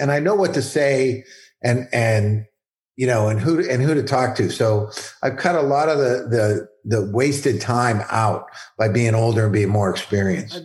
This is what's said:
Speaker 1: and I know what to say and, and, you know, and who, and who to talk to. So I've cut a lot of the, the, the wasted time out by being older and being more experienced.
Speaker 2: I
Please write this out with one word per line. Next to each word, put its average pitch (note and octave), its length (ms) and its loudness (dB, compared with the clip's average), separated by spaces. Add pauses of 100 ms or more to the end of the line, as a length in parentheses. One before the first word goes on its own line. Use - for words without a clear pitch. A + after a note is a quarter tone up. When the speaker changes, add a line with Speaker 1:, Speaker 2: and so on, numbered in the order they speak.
Speaker 1:
and C#3+ 100 0
I C#3+ 80 2
know F3 160 2
what F#3+ 200 2
to D3 80 0
say C3 640 0 (380)
and, A#2+ 300 0
and, G#2+ 520 2 (520)
you B2+ 100 -2
know, A2 220 2
and G#2+ 120 0
who, D#3+ 260 2
and B2+ 160 0
who D#3 120 2
to C#3+ 80 2
talk B2+ 340 0
to. G2+ 140 0
So A2 400 0 (320)
I've B2+ 160 -2
cut F3+ 160 0
a D#3+ 80 0
lot C#3+ 260 0
of D3+ 100 0
the, B2+ 300 0
the, G#2+ 400 0 (300)
the G2+ 120 -2
wasted C3+ 500 0
time A#2+ 500 0
out G#2+ 360 -2 (300)
by A2 120 0
being A2+ 260 2
older A2+ 300 2
and G#2 80 2
being G2+ 180 2
more G2+ 200 2
experienced. G2 680 -2
Speaker 2:
I F3 80 -10